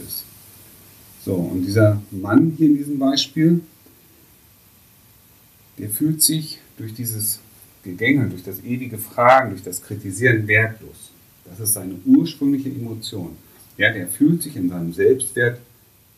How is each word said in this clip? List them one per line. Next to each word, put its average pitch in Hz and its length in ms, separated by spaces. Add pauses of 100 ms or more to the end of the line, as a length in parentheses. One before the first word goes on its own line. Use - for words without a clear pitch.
ist. - 180 (1000)
So, 101 120
und 90 300
dieser 104 360 (100)
Mann 110 460
hier 160 100
in 147 100
diesem 143 220
Beispiel, 160 600 (2250)
der 101 120
fühlt 156 320
sich 156 380 (180)
durch 110 160
dieses 110 460 (440)
Gegängel, 107 460
durch 90 140
das 95 200
ewige 120 340
Fragen, 123 540
durch 92 120
das 90 200
Kritisieren 107 640
wertlos. - 640 (340)
Das - 140
ist 107 140
seine 92 220 (100)
ursprüngliche 139 640
Emotion. 110 680 (400)
Ja, - 160
der 87 140
fühlt 160 360
sich - 120
in 90 140
seinem 85 220
Selbstwert 120 680 (580)